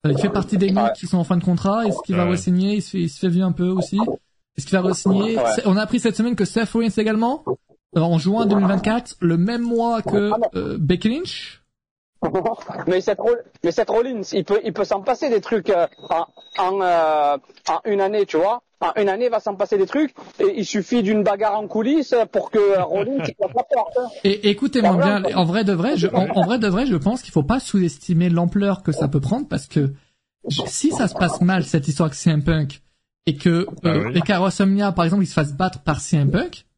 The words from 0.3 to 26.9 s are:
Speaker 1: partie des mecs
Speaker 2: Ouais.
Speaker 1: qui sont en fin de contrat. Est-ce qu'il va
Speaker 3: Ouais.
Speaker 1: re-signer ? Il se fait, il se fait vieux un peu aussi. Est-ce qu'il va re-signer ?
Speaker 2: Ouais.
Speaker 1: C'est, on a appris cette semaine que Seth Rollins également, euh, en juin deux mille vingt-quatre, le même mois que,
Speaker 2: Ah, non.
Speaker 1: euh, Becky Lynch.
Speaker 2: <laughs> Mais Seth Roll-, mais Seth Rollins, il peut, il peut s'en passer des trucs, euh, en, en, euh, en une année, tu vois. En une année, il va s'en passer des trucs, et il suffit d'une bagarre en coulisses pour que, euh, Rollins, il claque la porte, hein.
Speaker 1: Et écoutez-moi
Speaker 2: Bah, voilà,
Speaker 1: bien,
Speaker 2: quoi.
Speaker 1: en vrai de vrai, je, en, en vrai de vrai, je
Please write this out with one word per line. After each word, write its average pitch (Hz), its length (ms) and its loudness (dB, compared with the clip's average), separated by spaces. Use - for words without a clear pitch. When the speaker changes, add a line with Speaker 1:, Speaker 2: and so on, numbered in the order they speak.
Speaker 1:
partie 190 280 0
des 190 140 2
mecs 214 120 2
Speaker 2:
Ouais. 233 120 2
Speaker 1:
qui 180 100 -12
sont 180 120 0
en 170 60 2
fin 180 120 0
de 170 80 0
contrat. 196 420 0
Est-ce - 160 -2
qu'il 180 140 -2
va 175 100 2
Speaker 3:
Ouais. 175 80 0
Speaker 1:
re-signer ? 185 420 0
Il 190 60 -2
se - 80 -12
fait, 190 100 -6
il 165 80 0
se - 120 -10
fait 185 80 0
vieux 180 160 2
un 180 80 0
peu 175 160 0
aussi. 190 300 -2
Est-ce - 100 -8
qu'il 190 120 0
va 180 100 0
re-signer ? 196 500 0
Speaker 2:
Ouais. 120 60 2
Speaker 1:
C'est, - 120 -2
on 190 100 4
a 214 60 0
appris 233 180 -2
cette 226 160 0
semaine 233 200 0
que 196 80 0
Seth 220 260 -2
Rollins 226 200 0
également, 220 540 0
euh, 160 40 4
en 170 180 2
juin 202 280 0
deux 202 100 4
mille 196 100 2
vingt-quatre, 214 540 -2
le 165 160 2
même 233 260 0
mois 233 400 0
que, 208 300 0
Speaker 2:
Ah, 220 60 0
non. 233 180 0
Speaker 1:
euh, - 220 -4
Becky 175 300 0
Lynch. - 520 -6
Speaker 2:
<laughs> - 640 -4
Mais 185 140 2
Seth 196 180 0
Roll-, 233 240 2
mais 170 80 2
Seth - 180 0
Rollins, 233 320 0
il 180 120 0
peut, 202 200 2
il 180 80 -4
peut 202 120 -2
s'en 196 160 -2
passer 262 280 -2
des 220 120 2
trucs, 220 300 -2
euh, 175 160 4
en, 165 180 0
en, 190 220 0
euh, 156 560 2
en 165 160 0
une 202 160 0
année, 196 260 0
tu - 100 -4
vois. 208 260 2
En 170 200 -2
une 202 80 2
année, 220 180 -2
il 233 40 2
va 220 100 0
s'en 202 160 -6
passer 202 220 -2
des 190 80 2
trucs, 294 280 -2
et 330 160 2
il 208 80 -4
suffit 220 380 -2
d'une 208 220 2
bagarre 208 340 0
en 214 80 -6
coulisses 247 480 0
pour - 200 -2
que, 220 60 2
euh, 196 260 4
Rollins, 202 420 -2
il - 80 -6
claque 190 220 -4
la 262 80 0
porte, 220 240 -2
hein. 247 80 -2
Speaker 1:
Et 202 260 2
écoutez-moi 208 420 0
Speaker 2:
Bah, 180 40 2
voilà, 190 240 2
Speaker 1:
bien, 185 120 -2
Speaker 2:
quoi. 185 80 0
Speaker 1:
en 170 40 4
vrai 190 200 0
de 196 80 2
vrai, 190 240 0
je, 170 120 0
en, 180 220 0
en 175 140 2
vrai 226 140 0
de 214 100 0
vrai, 214 180 0
je 208 100 0